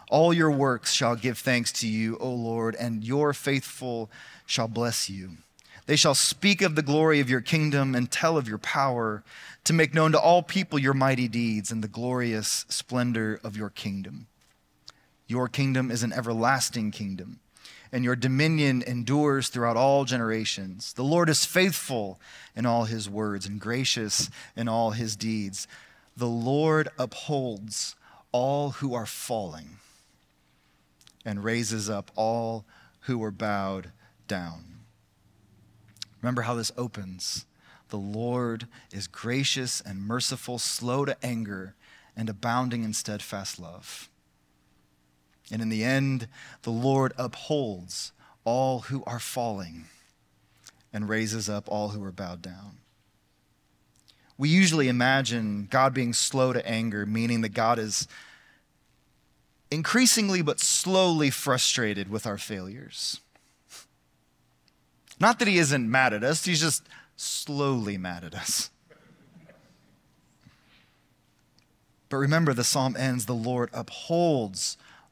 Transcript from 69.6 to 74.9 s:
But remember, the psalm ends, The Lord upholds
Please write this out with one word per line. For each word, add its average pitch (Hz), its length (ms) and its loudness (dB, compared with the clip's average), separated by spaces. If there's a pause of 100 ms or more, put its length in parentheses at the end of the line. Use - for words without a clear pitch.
But 139 80 -2
remember, 143 380 4
the 120 80 2
psalm 131 340 0
ends, 123 300 -2
The 123 80 0
Lord 120 360 -2
upholds 143 1080 -2 (340)